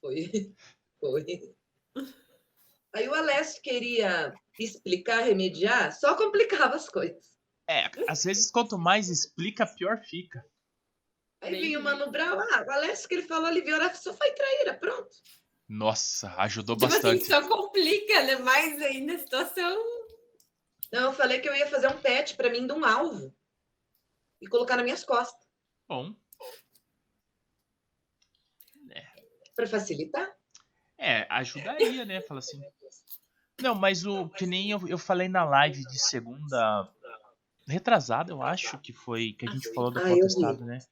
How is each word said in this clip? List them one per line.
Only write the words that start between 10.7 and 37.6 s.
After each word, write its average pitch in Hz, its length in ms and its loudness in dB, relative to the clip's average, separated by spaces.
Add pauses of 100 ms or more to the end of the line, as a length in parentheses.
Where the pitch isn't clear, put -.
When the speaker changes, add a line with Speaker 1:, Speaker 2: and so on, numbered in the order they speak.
Speaker 1:
Aí - 100 -6
Speaker 3:
Bem 370 100 -4
Speaker 1:
vinha 302 160 -2
o 285 40 -6
Speaker 3:
isso. 285 80 -2
Speaker 1:
Mano 285 200 -2
Brown, 349 300 -2
ah, 427 260 0
o 247 60 -8
Alessio 320 360 -2
que 359 60 -2
ele 349 140 -2
falou 320 180 0
ali, 330 140 2
viu, 311 160 0 (180)
só - 180 -10
foi - 200 2
traíra, 539 420 0
pronto. 480 340 -6 (600)
Speaker 2:
Nossa, 107 720 -2
ajudou 104 360 0
Speaker 3:
Tipo 113 120 4
assim, 294 100 4
Speaker 2:
bastante. - 300 4
Speaker 3:
só 294 220 4
complica, 392 760 2
né? 262 120 2
Mais 285 460 2
ainda 277 320 -2
a 339 40 -6
situação. 392 840 -4 (920)
Speaker 1:
Não, 247 120 0
eu 262 80 2
falei 262 280 2
que 285 80 -4
eu 285 60 -2
ia 285 140 2
fazer 269 180 2
um 262 140 2
pet 269 340 2
pra 240 160 2
mim 240 160 -2
de 269 60 -4
um 311 120 -2
alvo 226 480 2 (1080)
e 196 60 -18
colocar 247 260 4
nas 247 100 2
minhas 247 200 -2
costas. 247 360 0 (480)
Speaker 2:
Bom. 156 240 -8 (2750)
É. - 120 -14 (520)
Speaker 1:
Pra 226 120 -2
facilitar? 185 600 -4 (680)
Speaker 2:
É, 127 320 0
ajudaria, 214 720 -2
né? 196 180 -8
Fala 139 180 -12
assim. 143 200 -14 (1000)
Não, 254 140 0
mas 190 300 2
o 196 260 -4
que - 160 -4
nem 190 240 -2
eu, 190 180 -4
eu 170 100 -2
falei 185 300 0
na 185 160 2
live 139 400 4
de 127 140 -12
segunda 117 880 0 (800)